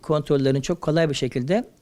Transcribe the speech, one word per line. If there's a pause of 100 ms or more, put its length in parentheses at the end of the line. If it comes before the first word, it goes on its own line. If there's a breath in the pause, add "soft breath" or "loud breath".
kontrollerini
çok
kolay
bir
şekilde (180)